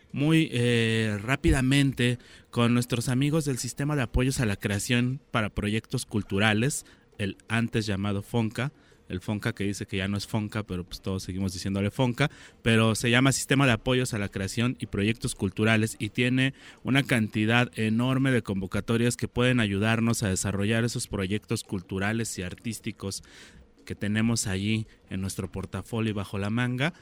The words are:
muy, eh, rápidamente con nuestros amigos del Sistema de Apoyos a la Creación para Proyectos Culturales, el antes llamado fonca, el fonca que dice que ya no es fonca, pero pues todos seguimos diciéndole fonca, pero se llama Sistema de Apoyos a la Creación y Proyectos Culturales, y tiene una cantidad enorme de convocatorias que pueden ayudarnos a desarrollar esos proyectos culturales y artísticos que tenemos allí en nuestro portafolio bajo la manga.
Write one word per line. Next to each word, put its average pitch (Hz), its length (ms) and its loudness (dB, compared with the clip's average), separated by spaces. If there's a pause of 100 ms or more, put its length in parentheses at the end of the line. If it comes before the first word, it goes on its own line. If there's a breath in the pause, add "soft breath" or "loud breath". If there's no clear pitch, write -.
(140)
muy, 156 380 4
eh, 113 720 2
rápidamente 131 960 2 (320 loud breath)
con 120 240 4
nuestros 120 340 0
amigos 143 360 0
del 135 120 -2
Sistema 143 380 -4
de 139 80 0
Apoyos 127 360 0
a 127 60 2
la 101 120 0
Creación 120 640 -2 (100)
para 107 180 0
Proyectos 110 560 -4
Culturales, 107 800 0 (320 soft breath)
el 101 180 -4 (120)
antes 113 400 -2
llamado 101 340 -2
fonca, 117 500 -2 (380 soft breath)
el 92 120 -6
fonca 110 320 -4
que - 100 -6
dice 101 240 -4
que 101 100 -6
ya 95 100 0
no 101 100 -2
es - 100 -6
fonca, 107 340 -4
pero 90 220 -6
pues - 180 -14
todos 95 220 -4
seguimos 95 280 -4
diciéndole 98 380 -2
fonca, 127 400 0 (320 loud breath)
pero 113 320 4
se 120 160 0
llama 127 220 4
Sistema 139 340 2
de 127 60 6
Apoyos 127 420 0
a 110 60 -2
la 101 100 -2
Creación 113 500 -2
y 117 60 -6
Proyectos 107 480 -2
Culturales, 107 640 2
y 107 120 -4
tiene 131 440 2 (300 loud breath)
una 131 180 4
cantidad 113 760 2
enorme 123 540 2
de 123 140 2
convocatorias 107 760 0
que 107 100 -4
pueden 123 320 2
ayudarnos 113 640 2
a 104 80 0
desarrollar 101 540 0
esos 120 240 -4
proyectos 101 560 -4
culturales 101 760 -4
y 92 60 -8
artísticos 98 800 -10 (600 loud breath)
que - 120 -10
tenemos 110 500 0
allí 104 400 -2 (240 soft breath)
en 98 120 -6
nuestro 95 300 -6
portafolio 101 600 -6
bajo 101 240 -6
la 98 140 -4
manga. 123 500 -2